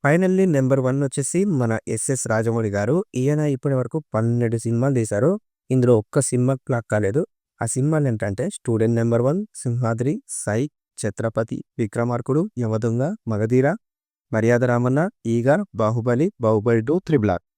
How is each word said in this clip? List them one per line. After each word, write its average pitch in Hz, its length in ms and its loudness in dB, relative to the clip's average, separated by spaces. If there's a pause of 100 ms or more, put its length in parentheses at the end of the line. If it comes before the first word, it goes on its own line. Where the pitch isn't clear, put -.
Finally 185 420 2
నెంబర్ 135 340 2
వన్ 127 200 0
వచ్చేసి 143 400 -2 (100)
మన 123 220 0 (160)
ఎస్ఎస్ 123 380 -4
రాజమౌళి 113 440 0
గారు. 104 260 0 (180)
ఈయన 147 340 0
ఇప్పటి 139 300 -2
వరకు 127 200 -4 (120)
పన్నెండు 117 480 0
సినిమాలు 117 360 0
తీశారు. 113 360 0 (400)
ఇందులో 123 280 4
ఒక్క 139 220 -2
సినిమా 127 360 0
ఫ్లాప్ 120 340 -6
కాలేదు. 107 320 0 (380)
ఆ 113 60 -2
సినిమాలు 147 420 0
ఏంటంటే 107 420 -2
స్టూడెంట్ 113 460 0
నెంబర్ 117 260 2
వన్, 151 180 0 (140)
సింహాద్రి, 120 600 -2 (180)
సై, 107 280 -4 (380)
ఛత్రపతి, 113 600 -4 (200)
విక్రమార్కుడు, 120 640 -2 (160)
యమదొంగ, 113 440 -2 (260)
మగధీర, 113 420 2 (600)
మర్యాద 117 320 2
రామన్న, 123 360 2 (260)
ఈగ, 117 220 0 (260)
బాహుబలి, 117 540 0 (120)
బాహుబలి 113 420 2
టూ, 143 160 0
త్రిబుల్ 113 360 2
ఆర్. 87 100 -6 (140)